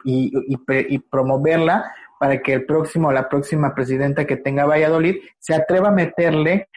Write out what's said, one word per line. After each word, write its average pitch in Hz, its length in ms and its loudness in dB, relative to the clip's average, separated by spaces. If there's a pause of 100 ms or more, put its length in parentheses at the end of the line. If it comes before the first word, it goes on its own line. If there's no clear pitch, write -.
y, 131 500 -2
y - 40 -2
pre-, 139 300 -2
y 139 120 -2
promoverla 156 920 0 (260)
para 139 240 0
que 139 100 0
el 131 140 0
próximo 156 420 0
o 139 40 2
la 131 180 -2
próxima 143 440 -2
presidenta 139 520 -2
que 147 100 -2
tenga 139 300 -2
Valladolid 160 500 2 (220)
se - 160 -4
atreva 175 340 2
a 202 40 4
meterle 170 840 0